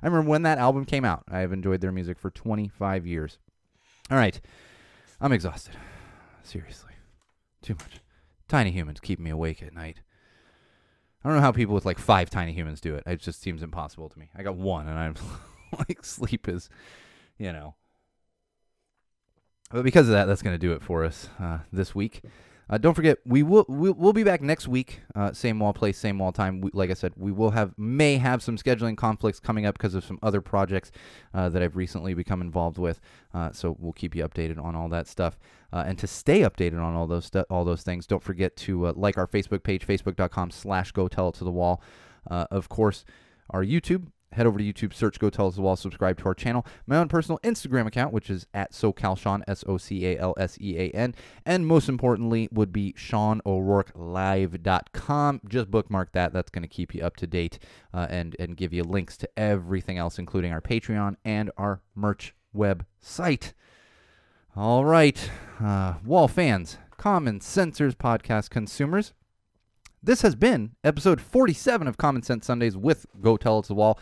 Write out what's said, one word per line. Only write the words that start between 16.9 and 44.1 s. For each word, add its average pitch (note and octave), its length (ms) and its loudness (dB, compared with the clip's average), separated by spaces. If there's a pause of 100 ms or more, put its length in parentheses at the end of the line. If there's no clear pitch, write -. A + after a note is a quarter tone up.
you F#2+ 140 -8
know. D2+ 220 -14 (2000)
But B2 120 -2
because C3 240 8
of A2+ 60 4
that, G2+ 120 6
that's G2 160 2
gonna F2+ 160 -2
do E2+ 160 0
it D2+ 80 -4
for E2 240 -2
us, - 240 -6 (100)
uh, E2 200 -6 (120)
this F#2 240 -4
week. G2+ 280 -6 (480)
Uh, A2 80 0
don't D#3 160 4
forget, D#3+ 320 4
we B2+ 160 4
will, F#3+ 260 6
we'll, D#3 260 0
we'll F3 200 6
be A3 100 2
back F3+ 160 4
next D3 260 -2
week. B2+ 340 -2 (140)
Uh, G2+ 180 -2
same A2 260 -2
wall G#2 160 2
place, G2+ 240 0
same G2+ 200 -2
wall F#2 140 0
time. F#2+ 280 -2
We, F#2+ 120 -4
like F#2 180 0
I F#2 40 0
said, F2+ 220 -4
we F#2+ 160 -6
will G#2+ 180 2
have, G#2 280 0
may C3+ 380 4
have B2+ 260 2
some A#2 140 -4
scheduling A2+ 400 0
conflicts A2 440 -2
coming G#2+ 260 -2
up G2+ 100 0
'cause F#2+ 180 -4
of F#2 100 -4
some - 180 -12
other G2+ 180 2
projects, F#2+ 500 -2 (440)
uh, F2+ 160 0
that F2+ 120 0
I've E2+ 140 -2
recently F#2 380 -6
become F2+ 260 -4
involved E2+ 380 -4
with. E2+ 200 -2 (360)
Uh, E2+ 180 -4
so E2+ 260 -6
we'll E2+ 140 -10
keep E2+ 220 -8
you E2 120 -4
updated D#2+ 360 -6
on E2 120 -8
all E2 140 -6
that E2+ 180 -4
stuff. - 320 -4 (320)
Uh, E2+ 160 -4
and F#2 120 -4
to - 80 -6
stay E3+ 340 2
updated F2 420 0
on E2+ 120 -2
all E2 120 -2
those E2+ 200 -4
stu-, F#2+ 240 -2
all F2+ 140 0
those F2 180 -2
things, F2 240 -8
don't F#2+ 160 -2
forget F#2 340 -4
to, F2 320 -2
uh, E2 80 -2
like G2 220 0
our F2+ 80 0
Facebook G2+ 360 -2
page, F#2+ 240 -4
facebook G2 300 -2
dot F2+ 140 0
com F2 200 -4
slash F#2 420 -4
go F#2 160 0
tell F#2 200 -2
it E2 60 -4
to - 100 -10
the F2+ 60 -2
wall. F2 320 0 (480)
Uh, F2 200 -4
of F#2+ 200 -4
course, G#2+ 340 2 (460)
our F#2+ 120 -2
YouTube. E3 460 0 (240)